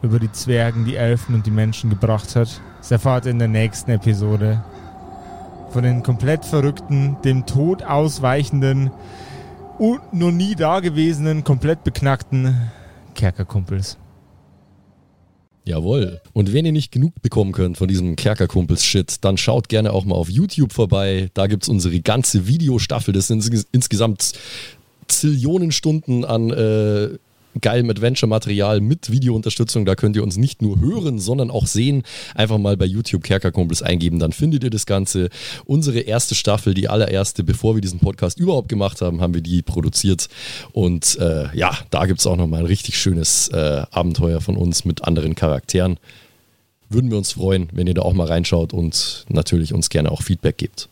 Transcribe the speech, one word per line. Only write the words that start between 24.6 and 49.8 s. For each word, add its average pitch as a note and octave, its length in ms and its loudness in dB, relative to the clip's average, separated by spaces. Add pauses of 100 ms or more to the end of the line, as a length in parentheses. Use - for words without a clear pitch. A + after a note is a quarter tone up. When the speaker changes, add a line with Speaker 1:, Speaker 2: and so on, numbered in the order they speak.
Speaker 2:
Zillionen D3+ 640 2
Stunden C#3 540 0
an, A2+ 240 0
äh, G#2+ 600 2 (500)
geilem A#2+ 300 2
Adventure-Material G#2+ 920 2
mit A#2 320 0
Videounterstützung. A2+ 720 0
Da F#2+ 120 4
könnt G#2 200 0
ihr G#2+ 80 2
uns F#2+ 140 -2
nicht B2+ 240 0
nur G#2 180 2
hören, D#3 400 0
sondern A#2 320 -2
auch G#2+ 160 -2
sehen. C3+ 360 0 (300)
Einfach A2 240 0
mal G2+ 200 2
bei F#2 80 0
YouTube F#2 380 -2
Kerkerkumpels F2+ 580 0
eingeben, E2+ 380 0
dann D#2+ 120 0
findet D3 320 0
ihr B2+ 60 0
das A2 160 -4
Ganze. F#2+ 420 0 (380)
Unsere C#3 340 0
erste A2+ 340 -2
Staffel, G#2 400 0
die F#2+ 140 0
allererste, G2 560 0
bevor A2 320 2
wir G#2+ 60 0
diesen F2+ 180 -6
Podcast F2+ 400 0
überhaupt F3 300 0
gemacht G2 320 -2
haben, F2 180 -2
haben F2 140 0
wir E2+ 80 0
die E2+ 220 0
produziert. - 680 0 (420)
Und, F2 480 0
äh, D2+ 340 0
ja, E2+ 240 0 (120)
da D2+ 160 0
gibt's F#2 200 0
auch F2+ 120 2
nochmal E2 240 0
ein E2+ 60 0
richtig - 300 -2
schönes, E2 520 0
äh, D2+ 320 0 (100)
Abenteuer E2 480 0
von - 160 -2
uns F2 300 -2
mit E2 180 -4
anderen D#2+ 320 0
Charakteren. E2+ 640 0 (880)
Würden A#2+ 240 0
wir G#2+ 60 0
uns G2 160 -4
freuen, F#2 400 0
wenn F2+ 120 -2
ihr F2 100 0
da F2+ 80 0
auch F2+ 100 0
mal F2 140 0
reinschaut E2 440 0
und - 560 -4
natürlich D#2+ 460 0
uns - 160 -2